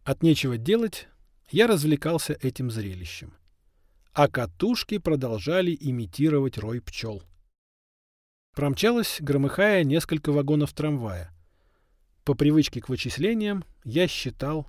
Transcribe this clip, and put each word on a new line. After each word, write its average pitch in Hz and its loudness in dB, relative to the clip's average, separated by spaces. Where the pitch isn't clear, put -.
От 135 -4
нечего 139 4
делать, 202 -2
я 208 4
развлекался 151 2
этим 127 -4
зрелищем. 95 -8
А 147 6
катушки 196 -2
продолжали 151 0
имитировать 135 0
рой 113 -4
пчёл. 110 -10
Промчалось, 202 0
громыхая, 147 2
несколько 156 0
вагонов 147 2
трамвая. 113 -4
По 139 2
привычке 147 4
к - -12
вычислениям 196 -2
я 151 0
считал, 143 -6